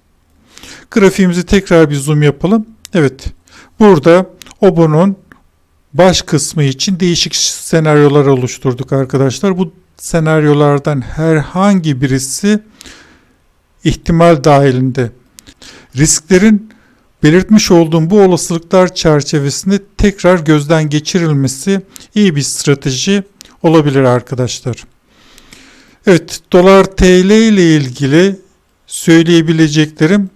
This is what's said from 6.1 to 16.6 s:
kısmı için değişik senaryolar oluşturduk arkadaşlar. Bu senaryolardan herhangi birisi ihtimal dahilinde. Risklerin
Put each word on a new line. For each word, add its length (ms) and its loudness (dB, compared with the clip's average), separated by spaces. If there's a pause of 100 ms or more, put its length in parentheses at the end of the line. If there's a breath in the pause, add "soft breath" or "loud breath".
kısmı 420 -4
için 360 -4
değişik 360 -4
senaryolar 880 0
oluşturduk 680 -4
arkadaşlar. 640 -4
Bu 140 -4 (240)
senaryolardan 1040 0
herhangi 1000 -2
birisi 600 -4 (1200 soft breath)
ihtimal 600 0
dahilinde. 640 0 (840 loud breath)
Risklerin 760 0 (500 soft breath)